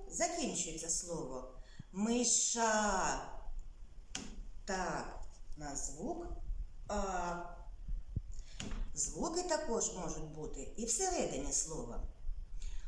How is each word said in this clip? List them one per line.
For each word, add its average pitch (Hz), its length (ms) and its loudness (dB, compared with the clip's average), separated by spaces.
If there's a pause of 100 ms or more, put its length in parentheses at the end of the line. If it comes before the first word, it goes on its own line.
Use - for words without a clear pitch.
(120)
закінчується 208 800 0
слово? 131 600 -2 (400)
Миша. 214 1300 4 (1400)
Так, 160 540 0 (380)
на 147 180 -4
звук 339 520 -2 (600)
А. 180 560 2 (1500)
Звуки 330 480 0
також 302 500 2
можуть 156 380 -2
бути - 460 -4
і 226 80 0
всередині 339 680 2
слова. 120 460 0 (880)